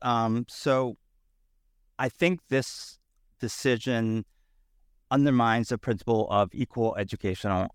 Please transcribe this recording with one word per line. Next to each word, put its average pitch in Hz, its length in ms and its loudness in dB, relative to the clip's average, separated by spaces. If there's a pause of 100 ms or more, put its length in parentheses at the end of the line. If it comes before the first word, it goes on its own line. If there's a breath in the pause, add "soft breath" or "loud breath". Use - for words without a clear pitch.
Um, 117 460 0
so 131 480 -2 (1000)
I 131 100 0
think 170 400 0
this - 500 -4 (400)
decision 113 840 -2 (840)
undermines 123 580 4
the 117 100 -2
principle 110 520 0
of 101 220 2
equal 117 440 -2
educational 95 800 -4